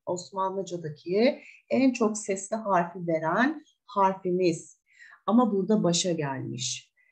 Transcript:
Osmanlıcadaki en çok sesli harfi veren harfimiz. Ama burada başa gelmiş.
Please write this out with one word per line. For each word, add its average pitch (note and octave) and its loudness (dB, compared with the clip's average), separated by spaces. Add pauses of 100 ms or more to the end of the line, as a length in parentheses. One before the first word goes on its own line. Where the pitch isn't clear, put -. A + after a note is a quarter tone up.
Osmanlıcadaki F#3 -2 (280)
en B3 4
çok G#3+ 0
sesli - -6
harfi F#3 -2
veren E3+ 0 (220)
harfimiz. F#3 0 (440)
Ama A3+ 4
burada F#3+ 2
başa E3+ 2
gelmiş. C3+ -6 (180)